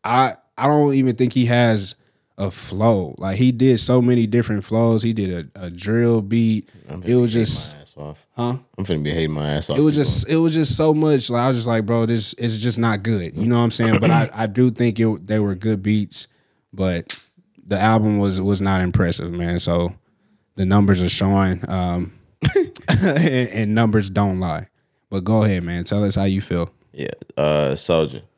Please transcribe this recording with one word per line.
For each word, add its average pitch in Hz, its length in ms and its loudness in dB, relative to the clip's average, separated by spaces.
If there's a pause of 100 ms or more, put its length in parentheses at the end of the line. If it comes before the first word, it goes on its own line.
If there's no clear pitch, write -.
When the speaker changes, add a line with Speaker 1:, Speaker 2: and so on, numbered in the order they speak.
Speaker 1:
I, 123 320 2 (200)
I 131 120 -2
don't 147 260 4
even 131 220 2
think 123 160 2
he 123 140 2
has 117 500 2 (420)
a 95 140 -4
flow. 98 680 0
Like, 95 180 -4
he 127 140 4
did 123 300 2
so 127 200 2
many 120 280 2
different 113 360 -2
flows. 113 380 2
He 113 100 0
did 92 440 -6
a, 92 100 -14
a 87 40 -10
drill 110 520 0
beat. 110 460 0 (200)
Speaker 2:
I'm 90 140 -14
Speaker 1:
It 120 140 0
was 120 160 2
Speaker 2:
finna - 20 -4
hate 117 60 2
Speaker 1:
just 98 340 -2
Speaker 2:
my 71 60 -20
ass - 160 -20
off. 73 300 -16 (100)
Speaker 1:
Huh? 120 200 -4 (220)
Speaker 2:
I'm 95 60 -6
finna 82 180 -2
be 73 80 -4
hating 80 240 -2
my 76 220 -4
ass 78 140 -6
off. - 80 0
Speaker 1:
It - 40 2
was 151 140 2
Speaker 2:
Keep 147 80 2
Speaker 1:
just, - 240 0
Speaker 2:
going. 160 100 0
Speaker 1:
it - 20 2
was 160 140 0
just 156 220 0
so 156 180 2
much. 151 360 0
Like, 120 120 0
I 131 60 2
was 127 80 0
just 117 100 -4
like, 113 180 0
"Bro, 117 220 0
this 113 280 -2
is 110 280 -6
just 120 160 -2
not 110 240 0
good." 101 340 -4
You 98 120 -2
know 120 100 2
what 120 60 4
I'm 113 80 2
saying? 110 280 2
But 110 120 2
I, 139 200 2
I 110 140 -4
do 123 240 2
think 117 300 -2
it, 107 260 0
they 107 140 0
were 101 160 -2
good 101 260 -2
beats, 104 460 -2 (440)
but 92 400 -4 (540)
the 98 140 -4
album 107 380 2
was, 98 220 0
was 98 200 0
not 95 220 0
impressive, 87 500 -2
man. 87 260 -4
So 87 360 -2 (640)
the 98 100 -2
numbers 98 360 4
are 90 60 0
showing, 95 600 0
um, 90 440 -4 (300)
<laughs> - 120 0 (340)
and, 147 640 2
and 107 240 -2
numbers 110 360 2
don't 95 280 0
lie. 85 300 -6 (420)
But 95 140 -4
go 110 180 2
ahead, 95 220 0
man. 87 200 -6
Tell 104 200 -2
us 98 100 -2
how 98 100 0
you 98 160 0
feel. 85 300 -4 (220)
Speaker 2:
Yeah, 71 160 -8 (280)
uh, 73 380 2
Soulja. 80 480 -2 (160)